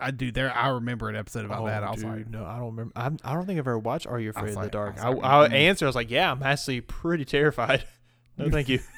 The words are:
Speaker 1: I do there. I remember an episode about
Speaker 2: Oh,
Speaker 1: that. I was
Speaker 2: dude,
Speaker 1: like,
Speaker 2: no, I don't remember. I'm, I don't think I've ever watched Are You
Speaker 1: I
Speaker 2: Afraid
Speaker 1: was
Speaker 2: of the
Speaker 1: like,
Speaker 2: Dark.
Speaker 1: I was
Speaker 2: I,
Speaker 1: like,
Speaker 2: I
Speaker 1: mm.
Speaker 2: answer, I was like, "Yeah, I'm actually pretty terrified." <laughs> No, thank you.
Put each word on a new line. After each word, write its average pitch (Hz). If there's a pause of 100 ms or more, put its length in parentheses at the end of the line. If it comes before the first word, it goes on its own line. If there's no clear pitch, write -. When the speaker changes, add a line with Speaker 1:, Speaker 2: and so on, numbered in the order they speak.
Speaker 1:
I 131
do 123
there. 131
I 123
remember 117
an 107
episode 107
about 104
Speaker 2:
Oh, 110
Speaker 1:
that. 107
I -
was 107
Speaker 2:
dude, 107
Speaker 1:
like, 110
Speaker 2:
no, 110
I 104
don't 120
remember. 113
I'm, 131
I 131
don't 175
think 190
I've 131
ever 120
watched 113
Are 120
You 110
Speaker 1:
I -
Speaker 2:
Afraid 104
Speaker 1:
was 107
Speaker 2:
of -
the 104
Speaker 1:
like, 101
Speaker 2:
Dark. 104
Speaker 1:
I 113
was 131
Speaker 2:
I, 135
Speaker 1:
like, 151
Speaker 2:
I 123
Speaker 1:
mm. 139
Speaker 2:
answer, 170
I 143
was 127
like, 120
"Yeah, 156
I'm 131
actually 135
pretty 165
terrified." 139
<laughs> -
No, 151
thank 147
you. 127 (180)